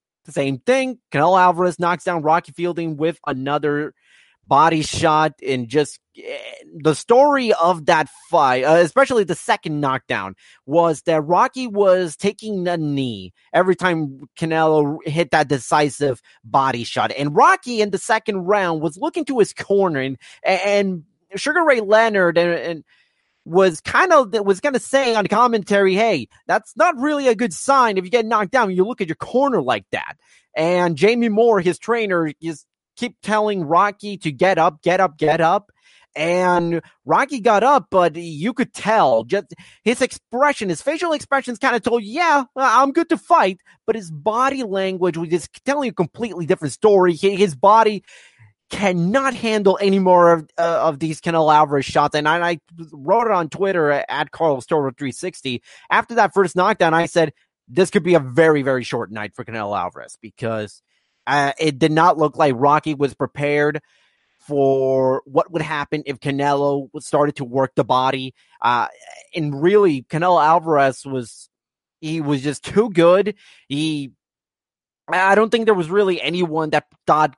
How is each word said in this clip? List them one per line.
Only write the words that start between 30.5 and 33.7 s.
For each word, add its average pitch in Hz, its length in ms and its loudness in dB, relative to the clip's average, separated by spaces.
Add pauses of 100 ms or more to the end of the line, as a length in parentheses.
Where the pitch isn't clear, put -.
And 175 400 0
Jamie 226 340 2
Moore, 220 300 2
his 175 200 -2
trainer, 190 520 -2 (100)
just 160 240 -10 (300)
keep 240 260 -8
telling 214 420 -2
Rocky 196 540 -2